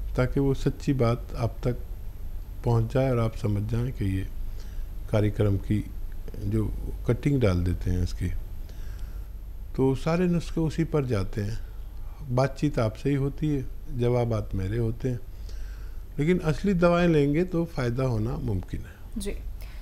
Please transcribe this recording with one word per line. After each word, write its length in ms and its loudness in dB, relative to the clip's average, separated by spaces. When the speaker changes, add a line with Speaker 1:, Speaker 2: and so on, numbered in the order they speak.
Speaker 1:
ताकि 220 2
वो 140 4
सच्ची 400 0
बात 420 2
आप 280 -2
तक 140 0
पहुंच 280 4
जाए 180 4
और 80 4
आप 160 2
समझ 360 0
जाएं 200 0
कि 140 -2
ये 220 0
कार्यक्रम 460 4
की 280 0
जो 340 0
cutting 340 4
डाल 220 6
देते 260 2
हैं 140 2
इसकी, 240 0
तो 200 4
सारे 320 2
नुस्खे 340 0
उसी 220 0
पर 220 2
जाते 360 0
हैं। 180 -2
बातचीत 500 2
आपसे 300 0
ही 60 4
होती 340 0
है, 160 0
जवाबात 580 2
मेरे 220 0
होते 320 0
हैं, 100 -2
लेकिन 200 4
असली 340 2
दवाएं 340 6
लेंगे 360 4
तो 220 0
फ़ायदा 380 0
होना 340 0
मुमकिन 420 -2
है। 420 -10
Speaker 2:
जी। 100 -4